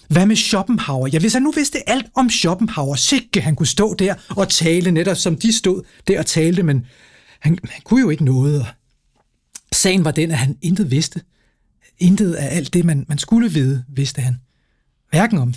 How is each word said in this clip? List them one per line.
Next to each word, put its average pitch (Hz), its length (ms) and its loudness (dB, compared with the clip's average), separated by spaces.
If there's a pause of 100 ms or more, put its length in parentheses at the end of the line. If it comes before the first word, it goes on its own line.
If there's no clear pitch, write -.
hvad 175 180 4
med 214 100 4
Schopenhauer? 185 720 -2
Ja, 156 120 0
hvis 220 140 0
han 254 80 0
nu 294 100 0
vidste - 380 -4
alt 254 160 -2 (100)
om 254 140 2
Schopenhauer, 170 680 -2
sikke 165 460 0
han 151 140 0
kunne 156 120 0
stå 208 320 0
der 190 160 0 (140)
og 190 200 -2
tale, 170 420 2
netop 175 260 0
som 170 180 0
de 220 180 0
stod 190 280 0 (260)
der 196 120 2
og 156 60 -2
talte, 170 380 0
men 135 220 0 (540)
han, 165 240 0
han - 200 -16
kunne 254 180 2
jo 214 80 2
ikke 151 140 0
noget, 135 360 2
og 113 80 -4 (1040)
sagen 185 340 2
var 156 60 0
den, 160 200 -2
at 151 60 -2
han 131 240 -2
intet 180 300 0
vidste. 156 300 -2 (760)
Intet 180 340 2
af 139 220 -4
alt 143 180 -4
det, 175 120 2
man, 143 220 0
man 143 100 -4
skulle 226 340 2
vide, 135 380 0
vidste 135 320 -4
han. 123 140 -2 (760)
Hverken 208 280 2
om 123 200 0